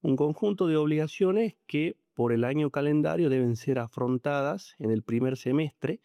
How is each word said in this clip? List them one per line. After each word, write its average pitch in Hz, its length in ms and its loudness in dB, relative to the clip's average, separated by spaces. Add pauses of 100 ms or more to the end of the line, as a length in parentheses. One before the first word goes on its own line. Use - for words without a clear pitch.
un 135 160 0
conjunto 175 500 0
de 160 80 2
obligaciones 160 800 0 (120)
que 151 300 -2 (160)
por 120 200 2
el 117 100 2
año 143 260 0
calendario 151 600 2
deben 127 260 2
ser 131 240 -2
afrontadas 139 1000 -4
en 110 140 -2
el 110 120 0
primer 127 340 0
semestre. 151 680 -2